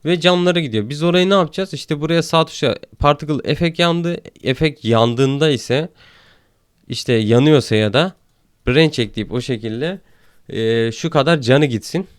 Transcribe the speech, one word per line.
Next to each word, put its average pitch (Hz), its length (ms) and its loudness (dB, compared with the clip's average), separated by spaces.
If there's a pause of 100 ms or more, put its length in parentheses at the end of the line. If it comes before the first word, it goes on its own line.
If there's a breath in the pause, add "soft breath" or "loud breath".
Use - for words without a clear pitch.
Ve 165 160 0
canları 175 400 2
gidiyor. 110 280 -4
Biz 147 140 -6
orayı 180 280 2
ne 202 40 4
yapacağız? 185 400 -2
İşte 147 260 -8
buraya 160 220 0
sağ 160 220 0
tuşa - 340 -4 (200)
particle 147 520 0
efekt 165 280 -2
yandı. 170 420 -2 (220)
Efekt 139 420 -2
yandığında 123 680 2
ise 139 380 -2 (1000 soft breath)
işte 123 240 -4
yanıyorsa 117 640 4
ya 107 160 2
da 170 200 0 (540)
branch 151 320 2
ekleyip 104 340 -6
o 123 80 -4
şekilde, 120 600 -6 (480)
e, 113 440 -2
şu 165 180 -6
kadar 151 300 2
canı 131 260 4
gitsin. 135 420 -6 (100)